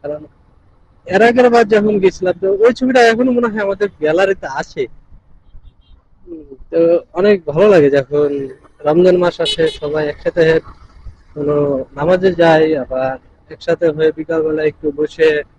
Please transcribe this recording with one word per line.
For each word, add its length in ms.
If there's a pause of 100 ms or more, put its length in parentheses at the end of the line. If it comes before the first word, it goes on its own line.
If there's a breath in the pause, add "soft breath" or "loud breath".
কারণ 200 (840)
এর 220
আগের 260
বার 100 (100)
যখন 280
গেছিলাম, 400
তো 60 (160)
ওই 140
ছবিটা 220 (100)
এখনো 260
মনে 140
হয় 160
আমাদের 220 (120)
গ্যালারিতে 480 (120)
আছে। 220 (1400)
উম, 240 (200)
তো 80 (400)
অনেক 180 (160)
ভালো 220
লাগে 140 (100)
যখন 300 (580)
রমজান 360
মাস 220
আসে, 200 (160)
সবাই 320
একসাথে 320 (920)
কোনো 200 (440)
নামাজে 320 (100)
যাই, 240 (180)
আবার 320 (360)
একসাথে 440
হয়ে 240
বিকালবেলা 520
একটু 160 (120)
বসে 300 (300)